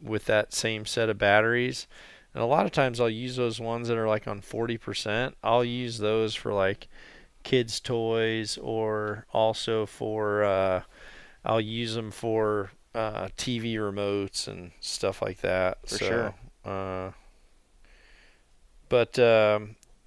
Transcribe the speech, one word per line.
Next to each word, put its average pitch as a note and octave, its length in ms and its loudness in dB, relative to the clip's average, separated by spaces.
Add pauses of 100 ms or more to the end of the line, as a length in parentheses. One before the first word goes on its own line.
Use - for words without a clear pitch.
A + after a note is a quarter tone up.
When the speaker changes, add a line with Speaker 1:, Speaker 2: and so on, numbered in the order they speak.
Speaker 1:
with A2 240 -4
that G#2+ 280 2
same A2 320 -2
set A2+ 240 0
of G#2 80 -2
batteries. A2+ 680 4 (480)
And A#2 80 -4
a A#2 40 2
lot D#3 200 4
of F3+ 60 -2
times B2+ 300 0
I'll A#2 80 4
use B2 260 -6
those A#2 240 -2
ones A#2 300 -4
that A#2 80 0
are, A2 100 0
like, G#2+ 180 0
on G#2 140 -6
forty A#2 380 -4
percent. A2 680 -4
I'll A#2+ 220 4
use A#2+ 320 -6
those A2 360 0
for, - 200 -4
like, G2 340 0 (560)
kids' A#2+ 380 0
toys, A2+ 760 -2
or G#2+ 760 -4
also A2 520 0
for, G#2 600 -2
uh, F#2+ 380 2 (600)
I'll A2+ 160 2
use A2+ 380 -4
'em A2 140 -8
for, G#2+ 600 -2 (220)
uh, G#2+ 420 -4
T B2 240 -4
V A2+ 160 -4
remotes G2+ 720 -2
and F2+ 320 -12
stuff - 420 -4
like F#2+ 200 -4
that. F#2 440 0
Speaker 2:
For G2+ 120 -6
Speaker 1:
So, G2 80 -2
Speaker 2:
sure. G#2 300 -2 (280)
Speaker 1:
uh, F#2+ 480 -6 (1800)
but, B2 320 4
um, G#2+ 560 6 (300)